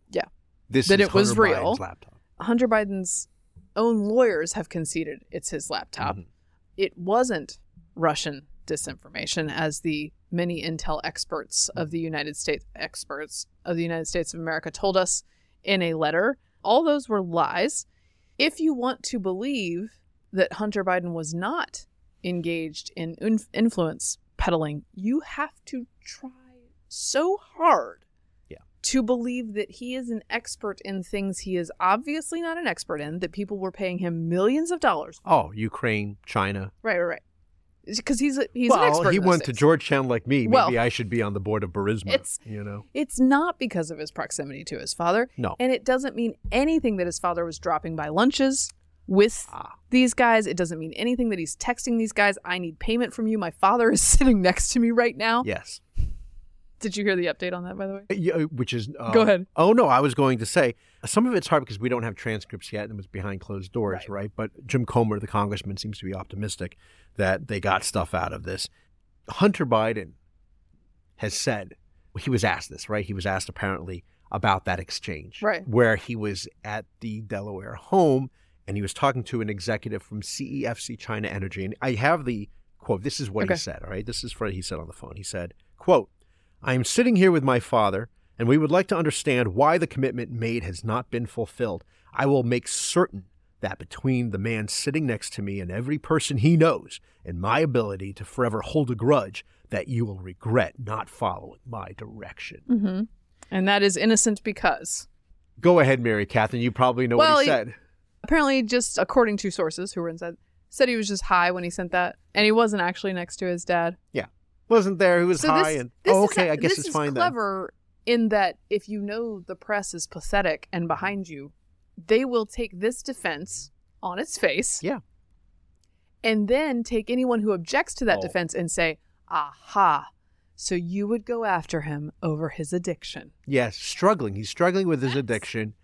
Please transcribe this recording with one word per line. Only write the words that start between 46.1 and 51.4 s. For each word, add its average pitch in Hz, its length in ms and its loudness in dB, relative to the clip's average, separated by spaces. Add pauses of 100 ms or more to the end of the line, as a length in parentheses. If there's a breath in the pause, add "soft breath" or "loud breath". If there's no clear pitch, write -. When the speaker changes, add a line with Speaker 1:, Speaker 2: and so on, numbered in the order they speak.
Speaker 1:
mean 226 200 -2 (140)
anything 277 460 2
that 180 120 0
his 170 120 -6
father 170 240 -2
was 165 160 -8
dropping 160 380 -2
by 151 100 -4
lunches 269 640 2 (340)
with 202 460 4
Speaker 2:
Ah. - 240 -14 (140)
Speaker 1:
these 254 240 6
guys. 226 340 4
It - 80 -2
doesn't 170 240 -2
mean 160 140 -8
anything 240 340 0
that 202 120 -2
he's 160 180 -8